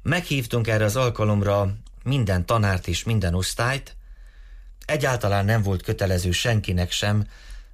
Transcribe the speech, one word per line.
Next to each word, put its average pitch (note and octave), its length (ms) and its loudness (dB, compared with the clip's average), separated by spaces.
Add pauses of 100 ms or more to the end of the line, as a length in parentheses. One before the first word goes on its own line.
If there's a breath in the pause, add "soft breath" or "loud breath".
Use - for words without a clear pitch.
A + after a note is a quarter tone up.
Meghívtunk B2+ 640 -2
erre G#2+ 180 2
az G#2 100 0
alkalomra G#2 760 2 (300)
minden G2+ 420 0
tanárt G2+ 420 2
és F2 160 -4
minden G2+ 300 0
osztályt. A#2 640 -2 (880 soft breath)
Egyáltalán A#2+ 600 0
nem A2 160 4
volt F#2+ 200 0
kötelező F#2 500 0
senkinek F#2+ 600 0
sem G#2 360 0 (460 loud breath)